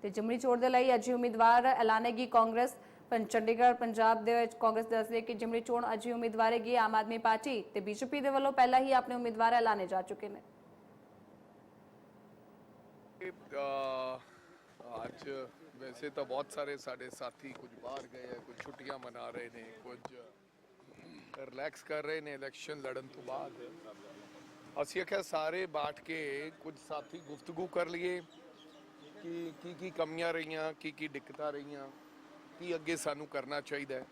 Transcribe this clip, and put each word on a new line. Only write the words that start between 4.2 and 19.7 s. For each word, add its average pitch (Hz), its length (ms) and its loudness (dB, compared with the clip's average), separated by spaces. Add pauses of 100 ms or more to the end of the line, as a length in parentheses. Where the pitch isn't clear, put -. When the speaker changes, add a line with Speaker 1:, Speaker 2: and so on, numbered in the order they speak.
Speaker 1:
ਦੇ 233 100 4
ਵਿੱਚ 233 240 2
ਕਾਂਗਰਸ 226 260 4
ਦੱਸ 226 240 0
ਰਹੀ 233 60 -2
ਹੈ 226 60 2
ਕਿ 226 120 -6
ਜਿਮਨੀ 226 280 -2
ਚੋਣ 240 320 0
ਅੱਜ 214 120 -4
ਹੀ 240 60 -2
ਉਮੀਦਵਾਰ 226 420 2
ਹੈਗੀ 233 220 0
ਆਮ 220 200 4
ਆਦਮੀ 220 220 0
ਪਾਰਟੀ 226 440 2 (120)
ਤੇ 208 60 -2
ਬੀਜੇਪੀ 214 420 -4
ਦੇ 269 80 2
ਵੱਲੋਂ 277 220 4
ਪਹਿਲਾਂ 262 280 8
ਹੀ 269 120 2
ਆਪਣੇ 247 240 4
ਉਮੀਦਵਾਰ 233 380 2
ਐਲਾਨੇ 220 340 4
ਜਾ 185 140 0
ਚੁੱਕੇ 208 280 -8
ਨੇ। 202 100 -12 (2750)
Speaker 2:
ਇਹ, 185 100 -10
ਅਹ, 131 1700 -6
ਅੱਜ - 240 -12 (460)
ਵੈਸੇ 127 340 -10
ਤਾਂ 143 160 -4
ਬਹੁਤ 135 260 -4
ਸਾਰੇ 143 260 -6
ਸਾਡੇ 127 320 -10
ਸਾਥੀ 131 420 -12
ਕੁਝ 123 180 -16 (140)
ਬਾਹਰ 131 300 -10
ਗਏ 127 160 -14
ਆ, 120 160 -8
ਕੁਝ 123 180 -18
ਛੁੱਟੀਆਂ 139 360 -12
ਮਨਾ 120 300 -12
ਰਹੇ 120 240 -10
ਨੇ, 117 100 -16 (200)